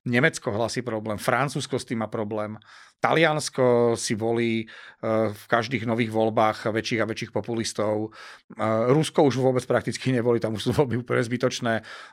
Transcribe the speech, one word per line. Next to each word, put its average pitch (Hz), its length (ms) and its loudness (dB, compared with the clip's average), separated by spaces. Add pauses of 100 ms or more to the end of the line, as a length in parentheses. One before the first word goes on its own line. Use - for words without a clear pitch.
Nemecko 131 480 0
hlási 113 320 -2
problém, 110 400 -6
Francúzsko 131 560 0
s - 80 -6
tým 113 160 -4
má 110 80 -6
problém. 107 480 -6 (380)
Taliansko 127 960 2
si 113 240 -2
volí, 113 480 0
e, - 20 -12 (600)
v 107 240 -8
každých 117 320 -2
nových 117 240 0
voľbách 110 640 2
väčších 110 320 -2
a 104 40 -4
väčších 110 200 -6
populistov. 110 800 -4
E, - 520 -16 (280)
Rusko 151 400 4
už 123 80 2
vôbec 131 320 2
prakticky 127 480 0
nevolí, 117 240 2
tam 110 160 -4
už 101 80 -8
sú 123 80 0
voľby 123 320 0
úplne 123 160 0
zbytočné. 120 640 -2 (280)